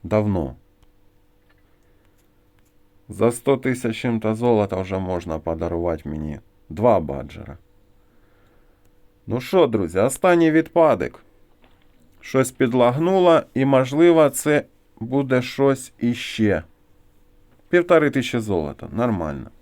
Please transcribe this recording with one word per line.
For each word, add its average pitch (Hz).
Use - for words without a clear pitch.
Давно. 92
За 110
сто 135
тисяч 123
чим-то 110
золота 107
вже 95
можна 85
подарувати 82
мені 76
два 104
баджера. 69
Ну 113
що, 180
друзі, 95
останній 165
відпадик. 156
Щось 127
підлагнуло, 147
і, 131
можливо, 143
це 147
буде 127
щось 135
іще. 107
Півтори 175
тисячі 127
золота, 87
нормально. 82